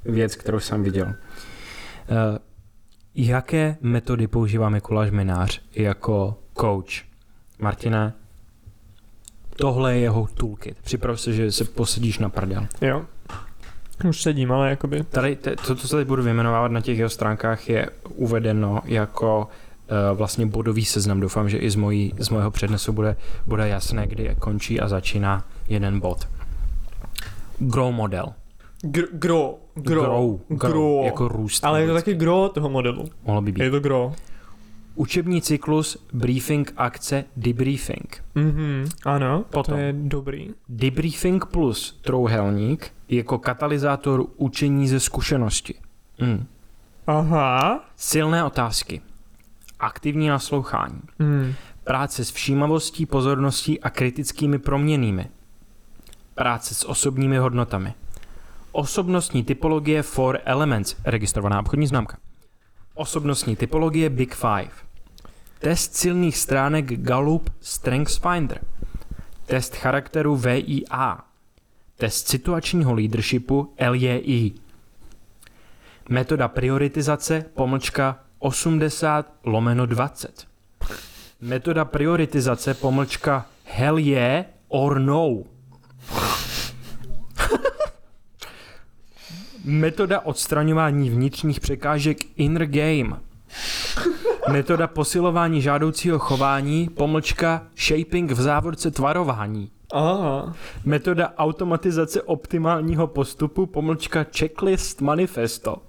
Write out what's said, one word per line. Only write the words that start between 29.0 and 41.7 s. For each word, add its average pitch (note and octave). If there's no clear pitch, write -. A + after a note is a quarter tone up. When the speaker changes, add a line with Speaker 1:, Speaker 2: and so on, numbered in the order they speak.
Speaker 2:
grow, D#3+
grow, D3+
Speaker 1:
Grow, A#2+
grow, D#3
Speaker 2:
grow. D3
Speaker 1:
jako B2
růst G#2+
Speaker 2:
Ale D#3
je D#3+
to E3
Speaker 1:
anglicky. E3+
Speaker 2:
taky F3+
grow F#3
toho C#3+
modelu. B2+
Speaker 1:
Mohlo G#2+
by G#2
být. F#2
Speaker 2:
Je C3
to C#3+
grow. C3+
Speaker 1:
Učební E3+
cyklus, D#3
briefing, C3
akce, C3+
debriefing. B2
Speaker 2:
Mhm, D3+
ano, C#3
Speaker 1:
Potom. D3
Speaker 2:
to D3
je C#3+
dobrý. C#3+
Speaker 1:
Debriefing D3+
plus C#3